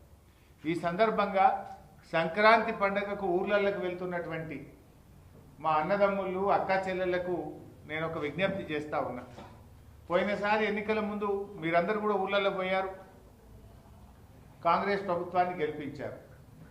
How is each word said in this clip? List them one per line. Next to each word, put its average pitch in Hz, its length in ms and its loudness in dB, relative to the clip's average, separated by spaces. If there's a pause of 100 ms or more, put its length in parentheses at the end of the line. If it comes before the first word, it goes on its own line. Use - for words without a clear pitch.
(640)
ఈ 165 100 0
సందర్భంగా 190 1000 2 (340)
సంక్రాంతి 214 600 4
పండుగకు 196 560 -2
ఊర్లలోకి 196 500 2
వెళ్తున్నటువంటి 175 960 -6 (880)
మా 156 120 0
అన్నదమ్ముళ్ళు, 190 800 2
అక్కా 185 380 2
చెల్లెళ్లకు 180 680 -2 (300)
నేను 156 200 -4
ఒక 160 120 -4
విజ్ఞప్తి 156 560 -2
చేస్తా 151 260 -4
ఉన్నా. 123 240 -6 (840)
పోయినసారి 202 560 2
ఎన్నికల 208 340 0
ముందు 202 600 -2
మీరందరూ 170 400 2
కూడా 214 140 0
ఊర్లలో 196 360 2
పోయారు, 190 400 0 (1800)
కాంగ్రెస్ 196 400 2
ప్రభుత్వాన్ని 175 500 0
గెలిపించారు. 147 640 -6 (520)